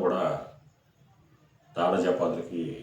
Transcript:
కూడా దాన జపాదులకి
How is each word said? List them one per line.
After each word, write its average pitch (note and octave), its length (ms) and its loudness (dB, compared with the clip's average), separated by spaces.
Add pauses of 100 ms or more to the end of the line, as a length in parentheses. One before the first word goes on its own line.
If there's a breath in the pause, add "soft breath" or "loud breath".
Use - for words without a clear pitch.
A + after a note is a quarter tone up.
కూడా F#2 200 2 (1500)
దాన F2+ 180 2 (100)
జపాదులకి E2+ 600 0 (180)